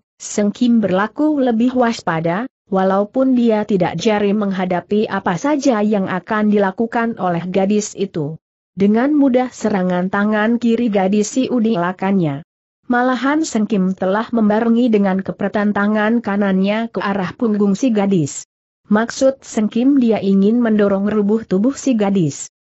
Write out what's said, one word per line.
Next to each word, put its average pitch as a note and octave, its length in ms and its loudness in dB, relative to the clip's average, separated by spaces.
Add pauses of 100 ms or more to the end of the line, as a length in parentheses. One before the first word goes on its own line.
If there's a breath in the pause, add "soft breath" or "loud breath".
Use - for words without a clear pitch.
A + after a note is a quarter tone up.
(200)
Seng G#3 340 -2
Kim A#3 240 2
berlaku A3 640 0
lebih B3 320 0
waspada, F#3+ 720 -2 (240)
walaupun G3+ 640 0
dia A3 320 2
tidak F3 320 0
jari G#3 320 0
menghadapi G3 800 -2
apa G3 240 -2
saja C4+ 480 0
yang G#3 240 0
akan G#3 480 -2
dilakukan A3 640 -2
oleh F3 320 -2
gadis G3+ 480 0
itu. D#3+ 400 -6 (400)
Dengan G#3+ 320 2
mudah B3+ 400 2
serangan F#3 560 -2
tangan G#3+ 560 0
kiri A#3 260 2
gadis G3+ 460 0
si C4 160 0
Udi A3+ 240 0
lakannya. F3 720 -2 (440)
Malahan B3+ 560 0
Seng G#3+ 240 -2
Kim F#3+ 240 0
telah G3 400 -2
membarengi A3+ 560 2
dengan G3 300 2
kepretan G3+ 500 -4
tangan G#3+ 480 0
kanannya G3+ 720 0
ke - 80 -8
arah F#3+ 340 -4
punggung G#3 460 0
si B3+ 160 0
gadis. G3 480 0 (480)
Maksud A#3 540 0
Seng G#3+ 260 -2
Kim C4 320 2
dia A3 160 2
ingin G3 400 2
mendorong G#3 500 2
rubuh G#3+ 380 0
tubuh G3+ 260 0
si C4+ 220 -2
gadis. G3 680 -2